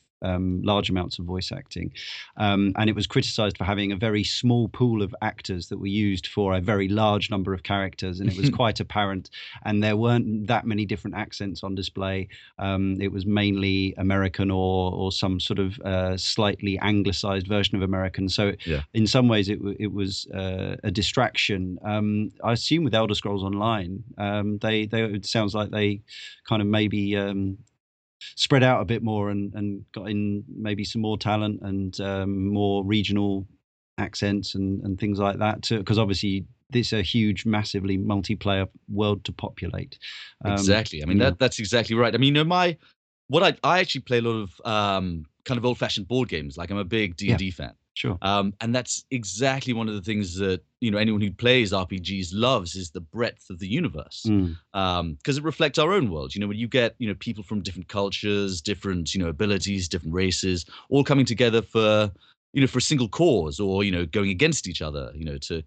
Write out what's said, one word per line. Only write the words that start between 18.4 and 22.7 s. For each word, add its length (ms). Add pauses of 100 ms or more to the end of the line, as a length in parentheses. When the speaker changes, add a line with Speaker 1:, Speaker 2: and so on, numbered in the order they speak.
Speaker 2:
Yeah. 160 (120)
Speaker 1:
in 120
some 220
ways, 200
it 120
w-, 180
it 140
was, 420
uh, 480
a 80
distraction. 920
Um, 480 (100)
I 120
assume 280